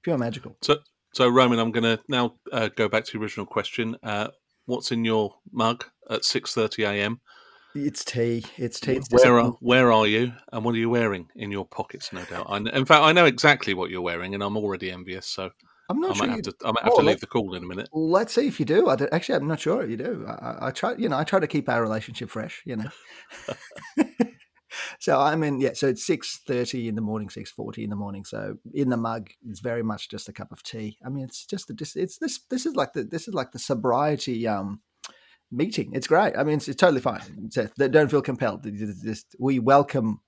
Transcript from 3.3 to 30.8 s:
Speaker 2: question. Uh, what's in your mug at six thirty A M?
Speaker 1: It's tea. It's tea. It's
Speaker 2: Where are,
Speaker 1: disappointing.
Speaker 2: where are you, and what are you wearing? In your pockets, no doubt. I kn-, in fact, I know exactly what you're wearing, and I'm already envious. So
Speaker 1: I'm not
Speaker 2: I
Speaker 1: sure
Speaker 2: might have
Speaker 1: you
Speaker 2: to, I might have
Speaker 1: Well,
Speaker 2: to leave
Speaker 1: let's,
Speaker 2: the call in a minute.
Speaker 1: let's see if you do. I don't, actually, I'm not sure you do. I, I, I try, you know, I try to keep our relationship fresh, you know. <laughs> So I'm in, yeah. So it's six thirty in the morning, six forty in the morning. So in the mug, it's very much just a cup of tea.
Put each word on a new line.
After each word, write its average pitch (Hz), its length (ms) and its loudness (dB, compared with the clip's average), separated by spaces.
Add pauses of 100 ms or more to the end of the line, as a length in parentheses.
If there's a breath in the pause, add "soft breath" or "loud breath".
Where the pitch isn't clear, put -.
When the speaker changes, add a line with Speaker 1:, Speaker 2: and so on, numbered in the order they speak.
Speaker 2:
question. 113 580 -4
Uh, 107 260 -2 (360)
what's 123 260 -4
in 113 140 0
your 110 300 0 (160)
mug 117 340 0 (240)
at 110 160 -2
six - 280 -2
thirty 110 300 0
A 101 80 0
M? 104 300 -2 (520 soft breath)
Speaker 1:
It's 143 300 -4
tea. 117 400 -2 (140)
It's - 240 -6
tea. 131 160 -2
It's 135 120 -8
Speaker 2:
Where 123 260 10
are, 120 80 8
Speaker 1:
disappointing. 120 180 0
Speaker 2:
where 123 320 6
are 110 140 6
you, 120 260 2 (180)
and 113 140 -6
what 117 100 0
are - 20 0
you 113 120 0
wearing? 107 460 0
In 101 160 -10
your 98 140 -6
pockets, - 460 -12
no 92 140 -10
doubt. - 240 -10
I 101 100 -2
kn-, 110 160 -4
in 135 100 2
fact, 151 180 8
I 156 100 6
know 175 120 8
exactly 131 480 4
what 90 160 -4
you're 90 120 -6
wearing, 90 320 -4
and 101 100 -4
I'm 101 140 -4
already 95 340 -4
envious. 92 360 -12
So 95 240 -8 (380 soft breath)
Speaker 1:
I'm 233 100 0
not 370 120 0
Speaker 2:
I - 20 -2
Speaker 1:
sure - 140 0
Speaker 2:
might - 20 -2
have 233 80 -4
Speaker 1:
you 196 60 -8
Speaker 2:
to, - 200 -8
I 110 80 0
might 113 120 0
have - 80 4
Speaker 1:
Well, 226 60 8
Speaker 2:
to 160 40 8
leave 147 60 6
Speaker 1:
let's, - 140 2
Speaker 2:
the - 60 -12
call 98 280 -2
in 87 80 -10
a 90 40 -10
minute. 92 240 -8
Speaker 1:
let's 165 420 2
see 156 140 2
if - 120 -6
you 156 60 2
do. 214 240 4
I 135 60 4
don't, - 180 0
actually, - 220 0
I'm 143 120 0
not 165 120 -2
sure 185 260 0
you 110 120 -6
do. - 300 -6
I, 110 40 -10
I, - 360 -8
I 131 40 -2
try, - 240 -4
you 196 140 -2
know, 135 80 0
I 151 60 0
try 190 160 2
to 151 80 0
keep 147 220 0
our 117 120 2
relationship 110 480 -4
fresh, - 360 -10
you 120 120 -6
know. 113 120 -6 (580 loud breath)
<laughs> - 560 -6 (960 loud breath)
So 139 200 2
I'm 151 240 2
in, 143 160 -2
yeah. 135 140 0
So 139 140 0
it's 127 180 -2
six - 420 -2
thirty 123 400 -2
in 107 80 -4
the 113 60 -4
morning, 107 280 -4
six - 220 -14
forty 110 320 -10
in 104 60 -6
the 104 60 -6
morning. 101 300 -8
So 104 320 -10 (160)
in 139 160 0
the 120 80 0
mug, 113 320 -6 (180)
it's 98 120 -14
very 117 240 -4
much 107 260 -6
just 104 200 -12
a 101 40 -18
cup - 180 -14
of - 120 -20
tea. 107 420 -10